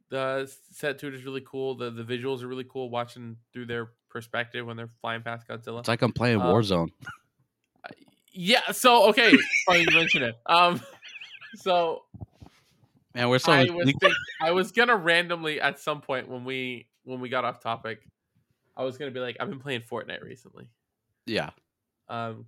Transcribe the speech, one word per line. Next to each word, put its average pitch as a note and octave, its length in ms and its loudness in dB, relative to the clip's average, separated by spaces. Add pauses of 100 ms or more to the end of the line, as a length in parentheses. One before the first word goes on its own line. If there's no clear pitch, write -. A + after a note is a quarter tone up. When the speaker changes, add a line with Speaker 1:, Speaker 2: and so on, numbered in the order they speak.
Speaker 1:
the C3+ 360 -4
s-, C3+ 120 -16 (140)
set C#3+ 300 -6
to D3 80 -10
it C3+ 60 -10
is B2+ 100 -16
really C3+ 200 -8
cool. C3+ 300 -6
The, A#2+ 160 -8
the A#2 140 -10
visuals B2 380 -6
are B2+ 40 -10
really B2+ 240 -10
cool B2+ 200 -8
watching A#2 480 -8 (140)
through B2 140 -12
their A#2 240 -8 (180)
perspective A#2 580 -8
when A#2 100 -10
they're A#2 140 -14 (100)
flying A2+ 220 -6
past A#2 260 -12
Godzilla. A#2 320 -12
Speaker 2:
It's A#2 80 -4
like A#2 140 0
I'm B2 100 2
playing A#2 280 2
Speaker 1:
Um, B2 60 2
Speaker 2:
Warzone. F#2+ 440 4 (920)
Speaker 1:
I, - 40 -16 (440)
yeah, F#3+ 380 0
so, A#3 380 6
okay, A3 240 6 (340)
funny F3 140 4
you E3+ 120 2
mention E3 300 2
it. A#2 140 -4 (100)
Um, F3 340 4 (380)
<laughs> - 380 -20
so F3 480 0 (1120)
Speaker 2:
Man, B2 140 0
we're B2+ 100 4
so - 100 2
Speaker 1:
I E3 120 8
Speaker 2:
in - 120 2
Speaker 1:
was F3 140 0
Speaker 2:
sync. - 120 0
Speaker 1:
think-, C#5+ 140 6 (260)
I E3 120 2
was F#3 180 0
gonna A#3+ 260 4
randomly E3+ 640 0
at C#3 200 0
some D3+ 200 -4
point C3 280 -6
when B2 160 -10
we, B2+ 420 -8 (180)
when B2+ 160 -10
we B2+ 80 -10
got B2 160 -2
off B2 160 -6
topic, A2+ 400 -8 (760)
I B2+ 80 -8
was B2+ 140 -8
gonna C#3+ 140 -10
be B2+ 80 -10
like, B2 200 -8
"I've B2 80 -4
been C3+ 120 -10
playing B2+ 220 -6
Fortnite - 400 -10
recently." A#2+ 460 -20 (560)
Speaker 2:
Yeah. F2+ 260 -4 (580)
Speaker 1:
Um, A2+ 400 -10